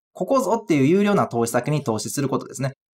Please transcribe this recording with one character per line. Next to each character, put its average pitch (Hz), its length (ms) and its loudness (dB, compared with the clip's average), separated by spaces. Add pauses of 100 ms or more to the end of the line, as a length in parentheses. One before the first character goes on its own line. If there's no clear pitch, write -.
(120)
こ 185 140 -6
こ 262 140 2
ぞ 220 220 0
っ - 20 -16
て 170 100 2
い 139 100 4
う - 20 4
有 190 160 4
料 202 140 2
な 120 100 2
投 117 180 0
資 113 60 -4
先 135 220 -2
に 147 100 0
投 110 160 -2
資 110 100 -8
す - 140 -4
る 131 60 -2
こ 131 100 -2
と - 80 -8
で - 80 -16
す 127 80 -8
ね。 135 100 -4 (260)